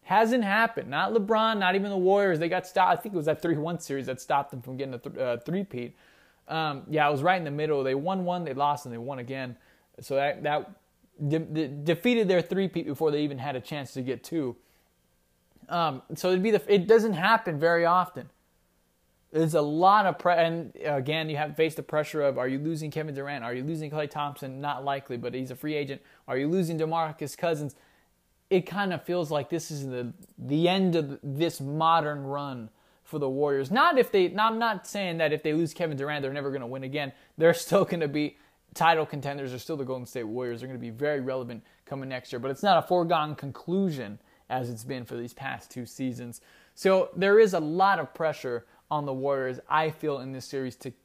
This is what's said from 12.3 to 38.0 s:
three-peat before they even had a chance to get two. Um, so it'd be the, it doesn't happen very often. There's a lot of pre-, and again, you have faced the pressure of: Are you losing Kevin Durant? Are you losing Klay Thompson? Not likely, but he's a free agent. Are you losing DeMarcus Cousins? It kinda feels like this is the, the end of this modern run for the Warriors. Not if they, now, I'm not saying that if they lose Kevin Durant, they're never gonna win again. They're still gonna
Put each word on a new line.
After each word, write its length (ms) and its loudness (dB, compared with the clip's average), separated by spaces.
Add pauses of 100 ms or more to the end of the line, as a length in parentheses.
three-peat 440 -2
before 260 0
they 100 0
even 160 -2
had 180 -6
a 60 -6
chance 320 -10
to 80 -6
get 240 -6
two. 320 -4 (1120)
Um, 320 0 (140)
so 160 0
it'd 120 4
be 80 4
the, 160 6
it 180 6
doesn't 280 6
happen 440 2
very 280 4
often. 440 2 (1000)
There's 240 2
a 60 6
lot 440 6
of 140 2
pre-, 140 4
and 400 2 (100)
again, 460 -2
you 80 -4
have 180 -4
faced 220 2
the 60 -8
pressure 380 -2
of: 160 2
Are 120 0
you 100 -2
losing 320 -4
Kevin 240 -6
Durant? 300 -8
Are 80 -4
you 100 -4
losing 260 -6
Klay 200 -4
Thompson? 500 -8
Not 240 -6
likely, 320 -4
but 180 -6
he's 160 -6
a 60 -10
free 200 -6
agent. 260 -6 (260)
Are 100 -2
you 120 0
losing 280 2
DeMarcus 600 -2
Cousins? 360 -2 (760)
It 160 2
kinda 340 -4
feels 320 -2
like 180 -2
this 220 -6
is 160 -8
the, 240 -6 (260)
the 300 2
end 300 4
of 260 -4
this 380 -2
modern 640 2
run 460 -8 (340)
for 160 -8
the 100 0
Warriors. 400 0
Not 280 4
if 140 4
they, 180 4
now, 180 2
I'm 120 0
not 280 -2
saying 300 -4
that 160 2
if 100 -4
they 100 0
lose 200 0
Kevin 240 -4
Durant, 240 -4
they're 100 -4
never 200 -4
gonna 160 -6
win 160 -8
again. 280 -6 (260)
They're 160 8
still 300 2
gonna 240 -2